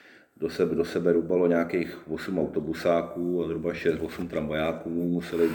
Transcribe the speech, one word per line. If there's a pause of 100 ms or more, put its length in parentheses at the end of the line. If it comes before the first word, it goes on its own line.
(380)
do
sebe,
do
sebe
rubalo
nějakých
osm
autobusáků
a
zhruba
šest,
osm
tramvajáků.
Museli